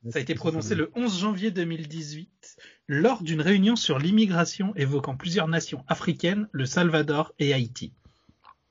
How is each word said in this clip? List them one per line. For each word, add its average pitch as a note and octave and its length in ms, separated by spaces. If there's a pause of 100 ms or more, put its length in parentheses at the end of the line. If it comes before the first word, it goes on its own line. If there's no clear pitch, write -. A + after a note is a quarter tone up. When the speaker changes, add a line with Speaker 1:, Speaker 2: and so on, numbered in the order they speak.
(100)
Speaker 1:
Ça D3 80
a C3+ 40
été D#3 120
Speaker 2:
C'est B2 40
Speaker 1:
prononcé D#3+ 320
Speaker 2:
fabuleux. E3+ 240
Speaker 1:
le A#3+ 80
onze G3+ 160
janvier G#3 320
deux F3 140
mille D#3+ 240
dix-huit, D#3 680 (300)
lors F#3 360
d'une D#3 180
réunion G3 360
sur C#3+ 220
l'immigration F#3+ 760
évoquant C#3 400
plusieurs E3+ 320
nations D#3+ 400
africaines, F#3 640
le C3 140
Salvador D#3 760
et C#3+ 120
Haïti. A#2+ 400 (800)